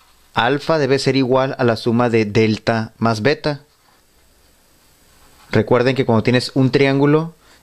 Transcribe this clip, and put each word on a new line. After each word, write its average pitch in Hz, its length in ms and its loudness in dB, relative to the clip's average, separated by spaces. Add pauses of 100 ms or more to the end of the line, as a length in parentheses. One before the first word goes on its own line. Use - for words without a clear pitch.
(340)
alfa 143 460 -2
debe 135 180 0
ser 135 180 0
igual 131 440 0
a 135 40 -2
la 113 140 2
suma 120 320 0
de 113 160 2
delta 110 720 -2
más 113 240 -2
beta. 147 400 -4 (1900)
Recuerden 120 440 2
que 131 100 -2
cuando 110 180 2
tienes 123 320 0
un 131 160 2
triángulo, 143 640 0 (280)